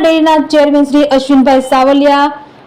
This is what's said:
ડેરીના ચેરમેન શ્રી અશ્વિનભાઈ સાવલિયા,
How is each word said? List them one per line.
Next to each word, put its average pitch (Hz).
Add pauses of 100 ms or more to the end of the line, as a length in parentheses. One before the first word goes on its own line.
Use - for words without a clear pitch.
ડેરીના 320
ચેરમેન 294
શ્રી 277
અશ્વિનભાઈ 269
સાવલિયા, 285 (340)